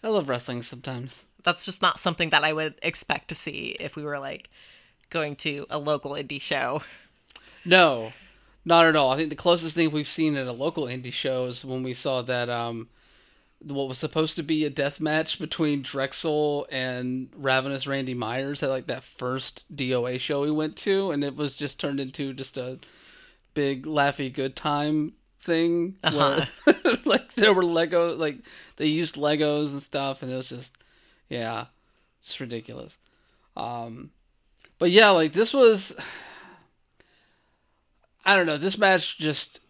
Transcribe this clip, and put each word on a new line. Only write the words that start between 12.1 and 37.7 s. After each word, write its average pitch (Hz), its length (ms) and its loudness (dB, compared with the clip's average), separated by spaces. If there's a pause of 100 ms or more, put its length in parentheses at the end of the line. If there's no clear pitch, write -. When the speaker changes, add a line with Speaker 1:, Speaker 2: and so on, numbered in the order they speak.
Speaker 1:
that, 120 260 -2
um, 117 400 -6 (720)
what 139 260 -4
was 127 120 -8
supposed 160 380 -2
to 165 60 -6
be 156 220 0
a 143 60 -2
death 143 300 -4
match 156 380 -2
between 151 440 -2
Drexel 147 880 -2
and 127 640 -4
Ravenous 135 500 0
Randy 135 280 -4
Myers 131 480 -4
at, 135 80 0
like, 131 180 -4
that 123 160 -8
first - 600 -8 (100)
D 131 200 -2
O 120 120 0
A 127 120 -4
show 143 240 -2
we 151 80 0
went 156 280 -2
to, 196 340 0
and 143 100 0
it 139 140 -4
was 147 180 -4
just - 240 -8
turned 143 220 -2
into 135 320 -6
just 131 240 -10
a 127 220 -8 (760)
big 139 320 0
laughy 143 460 0
good 131 240 -4
time 151 560 0 (280)
thing. 170 640 0
Speaker 2:
Uh-huh. 143 420 2 (180)
Speaker 1:
Where, 285 360 6
<laughs> - 40 -20
like, - 300 2
there 214 180 6
were 185 120 6
Lego, 170 520 2
like, 151 220 -2 (380)
they 156 100 0
used 156 300 0
Legos 147 560 2
and 139 100 -8
stuff, 139 400 -4
and 127 100 -8
it 131 40 -4
was 131 120 -8
just, 123 240 -14 (560)
yeah, 113 380 -6 (560)
just - 180 -12
ridiculous. 117 560 -12 (600)
Um, 117 540 -10 (680)
but 175 140 4
yeah, 202 180 10
like, 160 240 4
this 220 180 2
was, 226 480 6
<sighs> - 40 -14 (2250)